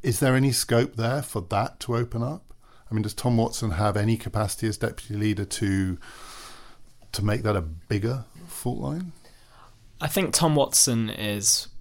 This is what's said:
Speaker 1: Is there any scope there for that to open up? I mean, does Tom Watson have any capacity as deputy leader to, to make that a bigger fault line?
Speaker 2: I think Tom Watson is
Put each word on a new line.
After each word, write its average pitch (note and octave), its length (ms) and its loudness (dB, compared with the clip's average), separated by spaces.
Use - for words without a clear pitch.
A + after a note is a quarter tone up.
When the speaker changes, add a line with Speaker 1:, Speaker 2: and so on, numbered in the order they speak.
Speaker 1:
Is - 200 0
there C3 140 4
any C3 180 4
scope - 420 2
there A#2+ 260 0
for G#2+ 200 -6
that G#2 400 -2
to A#2 160 -2
open A#2 260 -2
up? D3+ 300 -6
I - 40 -4
mean, G#2+ 80 2
does G#2 120 -2
Tom B2 220 2
Watson A2+ 360 2
have G2+ 260 2
any A2 180 4
capacity G#2+ 520 -2
as G#2+ 100 -2
deputy - 380 -4
leader G#2 280 0
to, F#2+ 540 0
to G2+ 140 -2
make G#2 180 0
that G#2 140 2
a F2+ 40 2
bigger G#2 640 -4
fault - 320 -6
line? D#3+ 320 -6
Speaker 2:
I D3+ 80 -4
think F#3 260 0
Tom D#3 220 4
Watson A#2 540 4
is G#2 580 0